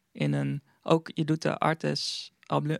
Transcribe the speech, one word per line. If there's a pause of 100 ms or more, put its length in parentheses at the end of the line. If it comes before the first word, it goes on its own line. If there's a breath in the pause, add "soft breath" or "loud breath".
(120)
in
een, (200 soft breath)
ook,
je
doet
de
Artes (480)